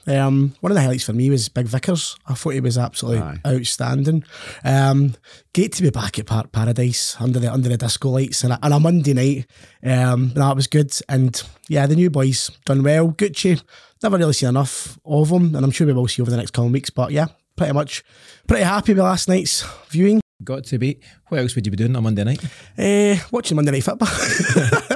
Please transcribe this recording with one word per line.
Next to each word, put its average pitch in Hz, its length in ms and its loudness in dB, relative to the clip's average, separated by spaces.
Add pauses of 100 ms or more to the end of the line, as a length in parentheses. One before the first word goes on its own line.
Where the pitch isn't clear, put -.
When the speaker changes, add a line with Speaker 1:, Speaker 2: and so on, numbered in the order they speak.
Speaker 1:
Um, 139 500 2
one 185 140 -2
of - 20 2
the 180 80 2
highlights 127 220 -2
for 110 80 -6
me 123 180 2
was 123 180 0
Big 123 180 -4
Vickers. 131 500 -4 (100)
I 139 80 -4
thought 139 200 -6
he 135 60 -2
was 123 160 0
absolutely 117 460 -2
Speaker 2:
Aye. 78 240 -8
Speaker 1:
outstanding. 131 800 0 (400)
Um, 135 500 4 (400)
great 196 200 2
to - 100 -2
be 143 60 4
back 107 280 -6
at 107 80 -8
Park 110 240 -4
Paradise 117 720 -2
under 123 180 0
the, 120 140 -2
under 127 160 0
the 120 80 0
disco 123 320 -4
lights 131 360 -2
on 123 60 2
a, 120 140 -2
on 147 80 2
a 147 80 4
Monday 156 320 4
night. 131 340 0 (380)
Um, 123 460 2
that 139 260 0
was 135 100 0
good. 151 260 0 (160)
And, 131 320 0 (280)
yeah, 143 180 0
the 147 80 2
new 175 160 4
boys 135 400 0 (140)
done 139 180 2
well. 156 300 4
Gucci, 180 500 0 (400)
never 196 160 2
really 156 140 2
seen 131 160 0
enough - 560 -2
of 151 260 2
him, 175 240 2
and 135 100 0
I'm 135 60 2
sure 156 160 0
we 147 60 2
will 123 160 0
see - 120 -4
over 120 120 -2
the 123 40 0
next 117 140 -4
couple 120 160 0
of 120 60 2
weeks. 135 180 -2
But, 127 220 -4
yeah, 151 140 0 (280)
pretty 151 200 -2
much 147 280 -4 (460)
pretty 214 160 2
happy 202 280 2
with 190 120 4
last 185 240 0
night's - 340 0 (260)
viewing. 202 320 2 (220)
Speaker 3:
Got 131 220 -10
to 131 140 -4
be. 135 200 -2 (300)
What 156 120 -2
else 123 140 -2
would 110 100 -2
you 104 60 -2
be 98 60 -4
doing 117 180 0
on 120 80 -2
Monday 107 220 0
night? 131 200 -2 (320)
Speaker 1:
Eh, 202 440 2 (100)
watching 233 240 -4
Monday 147 160 2
Night 135 140 -2
Football. 226 240 -2
<laughs> - 600 0 (260)